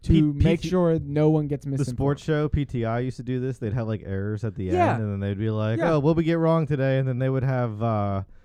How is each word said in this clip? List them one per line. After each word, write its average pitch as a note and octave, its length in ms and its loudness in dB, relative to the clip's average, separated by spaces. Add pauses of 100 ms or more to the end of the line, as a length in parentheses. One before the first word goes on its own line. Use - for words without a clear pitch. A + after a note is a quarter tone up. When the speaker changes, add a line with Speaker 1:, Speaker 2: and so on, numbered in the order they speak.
Speaker 1:
P-, E3 180 6
Speaker 2:
to D3+ 140 4
make D#3+ 260 4
Speaker 1:
P - 40 -10
T, E3 40 -4
Speaker 2:
sure E3+ 300 2
no D3 320 2
one D3+ 180 2
gets C#3 160 -6
Speaker 1:
the C#3 60 -6
Speaker 2:
misinformed. C3 280 -2
Speaker 1:
sports C#3 240 0
show, D3+ 260 -2
P D3 160 0
T A#2 200 -4
I A2+ 160 -2
used B2+ 160 -6
to - 60 -12
do B2+ 180 -4
this. B2+ 180 -6
They'd G#2+ 140 -4
have, A#2 160 -2
like, G#2+ 160 -4
errors G2 400 -4
at G2+ 100 -4
the F#2 100 -6
Speaker 3:
Yeah. F3+ 300 2
Speaker 1:
end, A2+ 80 -2
and G#2 100 -2
then G2 80 -4
they'd G2+ 180 -2
be A2 120 0
like, G#2+ 280 0
Speaker 3:
Yeah. E3 160 2
Speaker 1:
"Oh, D3+ 60 4
what D#3+ 160 2
we E3+ 80 0
get E3 140 0
wrong D#3+ 280 2
today?" C3+ 320 0
And C3 100 0
then B2 100 -2
they C3 120 0
would C3+ 140 0
have, B2 380 -2
uh, G2+ 400 0 (220)